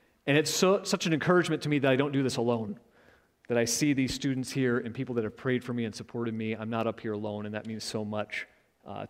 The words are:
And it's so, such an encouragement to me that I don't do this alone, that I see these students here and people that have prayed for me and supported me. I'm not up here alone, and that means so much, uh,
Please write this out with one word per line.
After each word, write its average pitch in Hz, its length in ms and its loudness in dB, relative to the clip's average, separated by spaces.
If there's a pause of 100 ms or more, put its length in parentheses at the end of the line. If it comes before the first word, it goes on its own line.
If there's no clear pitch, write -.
(280)
And 143 100 6
it's 147 160 2
so, 196 300 4
such - 240 -2
an 160 60 4
encouragement 156 500 2
to 147 60 -2
me 147 100 2
that 135 120 6
I 131 40 6
don't 143 160 2
do 135 100 2
this 127 160 0
alone, 117 420 0 (680)
that 120 100 0
I 117 80 4
see 147 280 2
these 131 200 2
students 131 380 -2
here 127 260 2
and 117 160 -4
people 127 220 -6
that 117 80 2
have 104 120 -6
prayed 127 280 -2
for 123 100 -6
me 120 120 -2
and 104 100 -6
supported 117 400 -6
me. 110 200 -4
I'm 110 140 -8
not 113 160 0
up 110 140 -2
here 110 140 -4
alone, 104 340 -6
and 104 80 -6
that 107 100 -6
means 110 180 -8
so 107 220 -6
much, 104 400 -6 (400)
uh, 101 240 -12